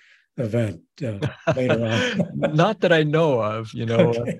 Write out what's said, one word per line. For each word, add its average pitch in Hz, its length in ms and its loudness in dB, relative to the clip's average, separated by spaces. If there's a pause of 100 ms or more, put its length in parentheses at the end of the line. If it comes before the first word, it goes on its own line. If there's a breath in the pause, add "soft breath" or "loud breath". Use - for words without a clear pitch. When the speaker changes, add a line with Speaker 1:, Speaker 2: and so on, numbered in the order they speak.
(360 soft breath)
Speaker 1:
event, 110 440 -2 (240)
uh, 107 140 -6 (360)
later 127 300 0
on? 160 720 -2
Speaker 2:
<laughs> - 0 -
Not 185 260 2
that 175 140 4
I 156 80 4
know 151 400 2
of. 110 320 -4
You 117 100 -6
know, 113 140 2 (160)
Speaker 1:
Okay. 120 240 -6